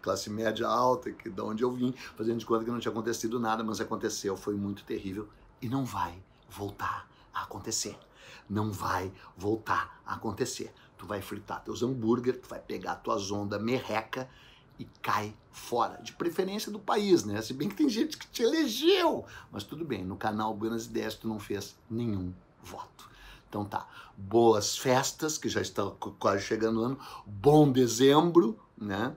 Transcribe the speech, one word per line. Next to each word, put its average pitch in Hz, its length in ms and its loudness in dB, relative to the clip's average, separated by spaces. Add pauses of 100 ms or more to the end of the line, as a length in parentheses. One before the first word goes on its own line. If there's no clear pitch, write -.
classe 98 260 -2
média 110 380 -2
alta, 123 440 2
que, - 200 -12
da 98 120 -6
onde 110 200 -2
eu 123 80 2
vim, 123 240 0 (200)
fazendo 113 220 -2
de 110 80 -6
conta 113 180 2
que 113 60 -4
não 120 100 -4
tinha 110 120 -2
acontecido 113 480 -2
nada, 110 240 0
mas 110 180 -2
aconteceu, 104 560 -4
foi 104 160 -4
muito 101 300 -4
terrível 104 440 -8 (340)
e 113 80 -6
não 135 160 -2
vai 90 360 -6 (280)
voltar - 600 -6 (240)
a - 100 -6
acontecer. 104 540 -6 (500)
Não 107 240 0
vai 95 400 -4 (260)
voltar 104 680 -2
a - 100 -6
acontecer. 113 560 -6 (260)
Tu 92 100 -16
vai 101 140 -4
fritar - 420 -10
teus 110 180 -6
hambúrguer, 120 580 0
tu - 100 -20
vai - 100 -10
pegar 92 380 -6
tuas 104 340 -2
ondas 101 320 -4
merreca 120 680 -4 (480)
e - 60 -12 (180)
cai 107 320 -2 (180)
fora. - 520 -2
De - 80 -12
preferência 190 580 -2
do 208 80 -8
país, 202 460 4
né? 104 180 -2
Se 120 120 -6
bem 143 160 -2
que - 60 -10
tem 302 120 4
gente 226 300 0
que - 100 -16
te - 160 -4
elegeu. 302 840 4 (240)
Mas - 140 -10
tudo 160 220 -8
bem, 107 180 -4
no 95 140 -4
canal 110 360 -2
Buenas 113 320 -4
Ideias 113 300 -4
tu - 120 -8
não 107 120 -4
fez 101 360 -8 (140)
nenhum 104 440 -2 (280)
voto. - 480 -16 (380)
Então 104 160 -4
tá, - 240 -6 (280)
boas 107 640 6
festas, 135 600 0
que - 100 -4
já 104 140 0
estão 95 300 -4
qu-, - 280 -10
quase 101 240 2
chegando 110 380 0
o - 20 2
ano. 135 160 -2 (260)
Bom 143 460 8
dezembro, 143 880 6 (180)
né? 107 400 -4